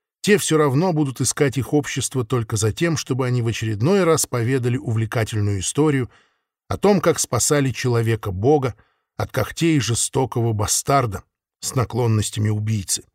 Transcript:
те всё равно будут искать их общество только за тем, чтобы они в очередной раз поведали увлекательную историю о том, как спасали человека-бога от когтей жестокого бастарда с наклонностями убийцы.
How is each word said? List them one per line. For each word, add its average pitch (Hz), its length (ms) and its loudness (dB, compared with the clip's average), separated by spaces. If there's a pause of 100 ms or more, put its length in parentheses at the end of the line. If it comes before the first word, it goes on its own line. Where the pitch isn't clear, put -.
(200)
те 202 180 4
всё - 180 0
равно 151 360 2
будут 147 280 -2
искать 135 380 0
их 127 160 -2
общество 135 500 -2
только 117 320 -2
за 104 160 0
тем, 170 240 -2
чтобы 131 300 -4
они 123 160 0
в 113 40 -4
очередной 117 580 0
раз 160 220 2
поведали 123 500 0
увлекательную 110 840 -2
историю 139 500 0 (580)
о 95 100 -4
том, 196 220 4
как 165 180 2
спасали 135 520 0
человека-бога 117 1040 0 (420)
от - 140 -4
когтей 160 500 0
жестокого 117 760 -2
бастарда 107 680 0 (380)
с - 140 -8
наклонностями 110 720 0
убийцы. 107 560 -2 (100)